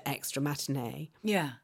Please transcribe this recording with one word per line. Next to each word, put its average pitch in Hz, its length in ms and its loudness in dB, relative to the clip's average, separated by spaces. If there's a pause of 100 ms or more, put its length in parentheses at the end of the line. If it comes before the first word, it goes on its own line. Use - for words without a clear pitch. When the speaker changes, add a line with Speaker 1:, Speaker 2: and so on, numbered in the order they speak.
Speaker 1:
extra - 380 -2
matinee, 139 680 0 (120)
Speaker 2:
Yeah. 190 280 4 (140)